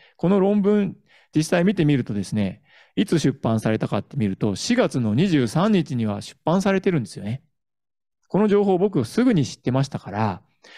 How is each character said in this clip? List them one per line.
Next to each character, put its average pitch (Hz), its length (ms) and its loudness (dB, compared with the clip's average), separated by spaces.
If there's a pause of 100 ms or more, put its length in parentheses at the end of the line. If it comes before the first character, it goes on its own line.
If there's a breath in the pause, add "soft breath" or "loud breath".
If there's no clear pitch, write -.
(180 soft breath)
こ 170 120 0
の 202 100 4
論 202 220 2
文 202 340 0 (400 soft breath)
実 156 100 2
際 175 180 2
見 202 100 2
て 170 120 0
み 147 120 4
る 120 60 -2
と - 100 -8
で 101 100 -4
す - 120 -8
ね、 101 260 -4 (340 soft breath)
い 214 100 0
つ 180 120 0
出 139 200 0
版 113 220 0
さ 110 120 0
れ 110 80 0
た - 80 -4
か 104 120 -4
っ - 40 -4
て - 120 -20
見 117 120 0
る 95 100 -4
と、 104 180 -2
四 - 200 -4
月 196 240 0
の 110 160 0
二 165 120 2
十 147 200 2
三 185 240 0
日 165 240 0
に 117 100 -2
は 101 160 -4
出 - 240 -20
版 180 160 2
さ 196 100 0
れ 190 100 0
て 190 100 0
る 165 80 0
ん 117 40 -2
で 98 60 -10
す - 80 -18
よ 98 80 -12
ね。 117 180 -8 (840)
こ 175 120 -2
の 214 80 2
情 202 160 4
報 196 120 4
を - 20 2
僕 190 280 0
す - 180 0
ぐ 254 100 4
に 151 120 2
知 - 120 -10
っ - 40 -20
て 123 100 -2
ま 135 120 2
し 135 60 -4
た - 80 -8
か - 140 -14
ら、 101 300 -2 (360 loud breath)